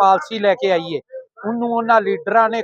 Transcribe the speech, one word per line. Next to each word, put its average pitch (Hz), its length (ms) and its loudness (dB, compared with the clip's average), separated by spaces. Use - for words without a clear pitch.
ਪਾਲਿਸੀ 190 380 2
ਲੈ 202 140 4
ਕੇ 190 180 -2
ਆਈ 170 240 -2
ਏ, 135 40 -4
ਉਹਨੂੰ 233 260 -4
ਉਹਨਾਂ 233 300 2
ਲੀਡਰਾਂ 202 480 0
ਨੇ 226 140 -4